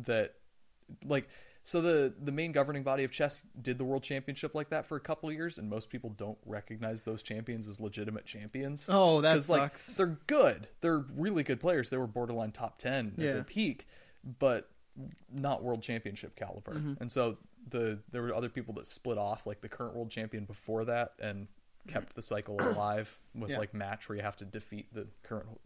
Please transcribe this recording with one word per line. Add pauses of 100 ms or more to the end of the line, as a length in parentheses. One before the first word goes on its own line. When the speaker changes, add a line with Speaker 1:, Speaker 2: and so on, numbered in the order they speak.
Speaker 1:
that, (680)
like, (340)
so
the,
the
main
governing
body
of
chess (180)
did
the
world
championship
like
that
for
a
couple
of
years,
and
most
people
don't
recognize
those
champions
as
legitimate
champions.
Speaker 2:
Oh,
that
Speaker 1:
'Cause,
like,
Speaker 2:
sucks.
Speaker 1:
they're
good. (140)
They're
really
good
players.
They
were
borderline
top
ten
at
Speaker 2:
Yeah.
Speaker 1:
their
peak, (360)
but (640)
not
world
championship
caliber.
Speaker 2:
Mm-hmm.
Speaker 1:
And
so (280)
the, (120)
there
were
other
people
that
split
off,
like
the
current
world
champion
before
that,
and (400)
kept
the
cycle
<clears throat>
alive (160)
with,
Speaker 2:
Yeah.
Speaker 1:
like,
match
where
you
have
to
defeat
the (140)
current
ho-,